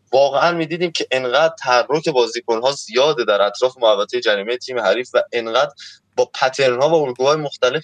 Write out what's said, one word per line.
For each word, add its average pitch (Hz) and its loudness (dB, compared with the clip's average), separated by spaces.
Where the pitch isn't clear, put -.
واقعاً 139 4
می‌دیدیم 165 -4
که - -6
انقدر 131 2
تحرک 135 0
بازیکن‌ها 120 0
زیاده 127 0
در 101 2
اطراف 123 -2
محوطهٔ 107 0
جریمهٔ 110 -2
تیم 123 -8
حریف 110 0
و 120 2
انقدر 120 -2
با 123 2
پترن‌ها 131 0
و 165 4
الگوهای 139 2
مختلف 147 -2